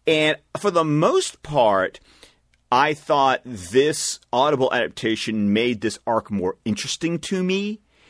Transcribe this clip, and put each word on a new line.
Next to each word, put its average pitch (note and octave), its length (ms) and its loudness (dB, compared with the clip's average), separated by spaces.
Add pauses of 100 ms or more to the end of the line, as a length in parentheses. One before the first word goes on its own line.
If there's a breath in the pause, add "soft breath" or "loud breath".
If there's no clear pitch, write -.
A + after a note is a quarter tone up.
And D#3 300 2 (240)
for G#3 100 -2
the E3+ 140 2
most F3 600 0
part, G#2+ 580 2 (720 soft breath)
I D3 200 4
thought C#3 520 2
this B2 760 0 (140)
Audible C3 400 2
adaptation A2 800 -2
made A#2 260 0
this A2 260 -4
arc A2+ 240 -2
more F#2 360 -4
interesting D#3 540 -4
to F#3 220 -4
me G3 380 -4 (300 soft breath)